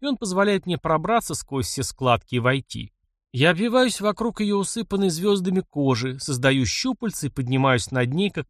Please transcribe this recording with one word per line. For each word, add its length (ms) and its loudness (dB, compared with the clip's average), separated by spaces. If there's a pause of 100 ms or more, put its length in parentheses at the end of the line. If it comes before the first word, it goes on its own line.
и 60 -8
он 100 -2
позволяет 480 0
мне 140 -2
пробраться 560 0
сквозь 320 -4
все 160 -4
складки 540 0
и 20 2
войти. 560 -2 (380)
Я 180 4
обвиваюсь 500 2
вокруг 400 -2
ее 160 0
усыпанной 540 0
звездами 500 0
кожи, 580 0
создаю 460 2
щупальца 640 -4
и 40 -4
поднимаюсь 600 2
над 240 0
ней, 160 0
как 200 -8